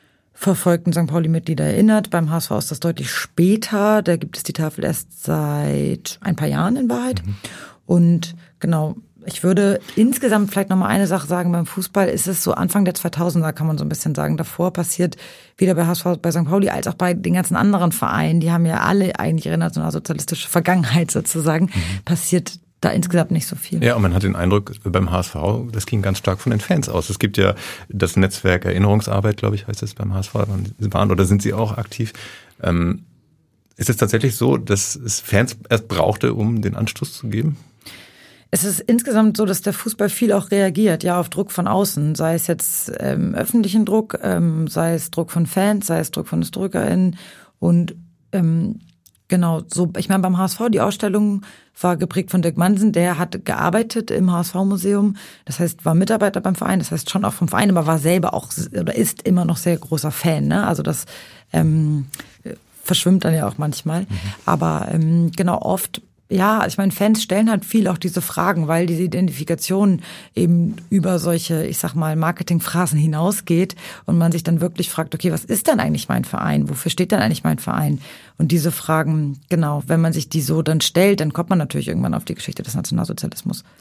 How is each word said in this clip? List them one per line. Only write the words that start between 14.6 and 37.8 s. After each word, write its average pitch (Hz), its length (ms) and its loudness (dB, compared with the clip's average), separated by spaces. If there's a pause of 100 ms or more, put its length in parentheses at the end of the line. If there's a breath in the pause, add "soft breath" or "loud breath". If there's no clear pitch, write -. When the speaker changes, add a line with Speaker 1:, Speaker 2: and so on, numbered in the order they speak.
Speaker 1:
passiert 175 440 -2 (400 loud breath)
weder 185 200 4
bei 165 100 2
H 175 60 2
S 170 80 -2
V, 180 160 0
bei 170 160 -2
Sankt 165 180 0
Pauli 196 200 4
als - 180 -4
auch 175 60 -2
bei 180 200 0
den 175 200 0
ganzen 180 200 0
anderen 185 380 2
Vereinen, 160 480 0
die 160 100 2
haben 170 160 2
ja 160 140 0
alle 196 400 0
eigentlich 160 260 0
ihre 170 120 -2
nationalsozialistische 135 880 -4
Vergangenheit 170 640 2
sozusagen, 160 540 0
Speaker 2:
Mhm. 95 380 -4
Speaker 1:
passiert - 540 -2 (220)
da - 100 0
insgesamt 175 400 0
nicht - 160 -2
so - 80 -10
viel. - 300 -6
Speaker 2:
Ja, 120 100 4
und 113 80 2
man 90 100 4
hat 95 120 2
den 95 100 2
Eindruck, 92 380 0 (100)
beim 90 300 0
H 92 80 2
S 85 80 -4
V, 107 420 -2
das 107 160 -6
ging 104 160 -2
ganz 95 160 0
stark 95 220 -2
von 123 100 -2
den 110 80 2
Fans 151 300 -2
aus. 85 200 -2
Es - 120 -6
gibt - 160 -2
ja 95 180 4 (340 loud breath)
das 92 280 -2
Netzwerk 95 480 2
Erinnerungsarbeit, 104 720 2
glaub 104 180 -2
ich, 101 140 -8
heißt 104 160 -6
es 107 100 -10
beim 101 200 -6
H 95 40 -2
S 98 80 -4
V, 104 180 -2 (340)
waren 98 340 0
oder 92 140 2
sind 101 160 4
sie 110 100 0
auch 107 260 -2
aktiv. 113 340 -6 (480 loud breath)
Ähm, 85 440 0 (720)
ist - 120 -4
es 113 100 0
tatsächlich 113 360 2
so, 127 220 2
dass - 400 -2
es 120 240 -6
Fans - 360 0 (140)
erst 113 160 0
brauchte, - 480 0
um 113 260 0
den 104 140 -2
Anstoß - 380 -4
zu - 160 -10
geben? 120 280 -2 (1000 loud breath)